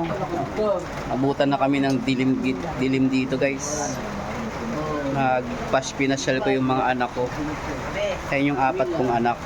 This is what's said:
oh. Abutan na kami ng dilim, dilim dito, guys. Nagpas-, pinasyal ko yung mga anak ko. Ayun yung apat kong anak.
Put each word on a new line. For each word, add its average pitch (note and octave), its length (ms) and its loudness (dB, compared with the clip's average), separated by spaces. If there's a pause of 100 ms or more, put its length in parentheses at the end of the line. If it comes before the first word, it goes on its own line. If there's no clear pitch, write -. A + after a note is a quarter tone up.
oh. E3+ 60 0 (1040)
Abutan C#3 400 2
na C#3 80 2
kami C#3 240 4
ng C3+ 180 2
dilim, C3 380 2 (400)
dilim C3 320 2
dito, C3 260 2
guys. C#3 600 -2 (1120)
Nagpas-, B2+ 800 0
pinasyal C3+ 480 0
ko B2+ 80 0
yung C3 160 2
mga B2+ 320 2
anak B2 160 0
ko. B2 140 0 (1040)
Ayun C#3+ 240 2
yung C3 80 0
apat C3 260 2
kong C3 240 0
anak. A#2+ 340 2